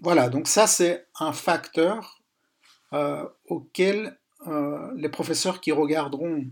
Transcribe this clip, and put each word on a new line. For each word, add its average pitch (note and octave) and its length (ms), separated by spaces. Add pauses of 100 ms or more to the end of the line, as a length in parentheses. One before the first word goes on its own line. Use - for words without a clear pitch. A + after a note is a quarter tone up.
voilà, D#3+ 260
donc C#3 180
ça G#3 200
c'est F3 400 (120)
un D#3 140
facteur, F3 880 (720)
euh, D3 340 (200)
auquel, F#3+ 720 (280)
euh, D3 500
les D3 120
professeurs E3 540
qui D#3 100
regarderont D3 800